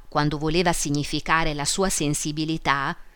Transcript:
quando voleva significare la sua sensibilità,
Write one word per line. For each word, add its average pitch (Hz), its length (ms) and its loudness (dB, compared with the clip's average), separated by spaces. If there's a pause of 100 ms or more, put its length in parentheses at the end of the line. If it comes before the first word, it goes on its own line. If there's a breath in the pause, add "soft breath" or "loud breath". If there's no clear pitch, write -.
quando 151 280 0
voleva 165 360 2
significare 156 800 0
la 143 100 -4
sua 185 260 0
sensibilità, 151 1080 0 (180 soft breath)